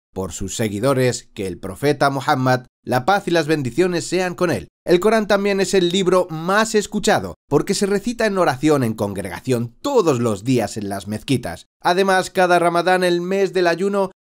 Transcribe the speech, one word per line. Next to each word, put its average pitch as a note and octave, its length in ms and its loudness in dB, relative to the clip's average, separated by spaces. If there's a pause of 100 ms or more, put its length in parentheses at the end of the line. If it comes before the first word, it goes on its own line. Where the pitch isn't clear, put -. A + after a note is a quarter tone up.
(120)
por F#2 200 -8
sus F#2 220 -8
seguidores A#2+ 800 0
que F#2+ 140 -6
el F2 100 -8
profeta C#3 500 -2
Muhammad, C3 580 0 (180)
la B2+ 200 -2
paz G3 220 0
y F3 60 -2
las D#3+ 160 0
bendiciones D#3+ 580 0
sean F3+ 300 -4
con F3+ 140 0
él. F#2 180 -4 (180)
El F3 140 4
Corán G#3+ 260 2
también G3 340 0
es F#3+ 120 0
el F3+ 160 4
libro F3+ 420 2
más F#3+ 440 -2
escuchado, F#3+ 600 0 (140)
porque D#3 260 2
se G3+ 120 0
recita A3 400 -2
en G3 100 0
oración D3 480 2
en A2 80 -2
congregación G#2 880 -4
todos F3+ 400 2
los G#2+ 240 -2
días A#2+ 320 0
en G2+ 120 -8
las G2 200 -8
mezquitas. G#2+ 580 -6 (140)
Además, F#3 500 2
cada F3+ 280 4
Ramadán, F3 440 2
el F3 200 0
mes F#3 320 -2
del F#3 120 2
ayuno, F#3+ 440 0 (100)